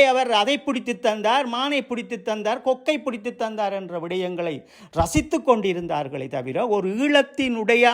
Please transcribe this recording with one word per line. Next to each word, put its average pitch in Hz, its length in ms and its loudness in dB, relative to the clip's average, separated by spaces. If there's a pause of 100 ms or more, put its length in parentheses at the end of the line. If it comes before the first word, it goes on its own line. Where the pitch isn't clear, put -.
அவர் 254 260 2
அதை 220 280 2
பிடித்து 262 400 -4
தந்தார், 220 480 0
மானை 262 360 -2
பிடித்து 233 400 -8
தந்தார், 214 400 -4
கொக்கை 262 360 0
பிடித்து 233 360 -6
தந்தார் 214 380 -4
என்ற 175 280 -6
விடயங்களை 175 560 -4 (380)
ரசித்து 294 460 0
கொண்டிருந்தார்களே 165 880 0
தவிர, 135 400 -4
ஒரு 196 280 0
ஈழத்தினுடைய 247 960 2